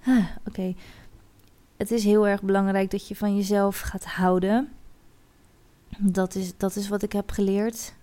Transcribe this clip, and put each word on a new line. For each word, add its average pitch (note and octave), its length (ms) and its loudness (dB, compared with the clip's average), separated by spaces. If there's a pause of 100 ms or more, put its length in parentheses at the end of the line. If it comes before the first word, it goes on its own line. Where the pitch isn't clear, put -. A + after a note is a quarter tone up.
Ah, B3 220 4 (200)
oké. F#3 280 -4 (1000)
Het G#3 140 -4
is A3+ 140 0
heel G#3 240 6
erg G3+ 140 0
belangrijk G3 480 2
dat - 180 -6
je G3+ 80 -10
van G#3 200 0
jezelf G3+ 440 2
gaat - 240 -8
houden. F#3 640 2 (1300)
Dat F#3 360 0
is, F#3 220 -6
dat F#3+ 200 -4
is G3+ 120 -6
wat G3+ 140 -2
ik G#3 100 -6
heb G3+ 180 -4
geleerd. G#3 720 -2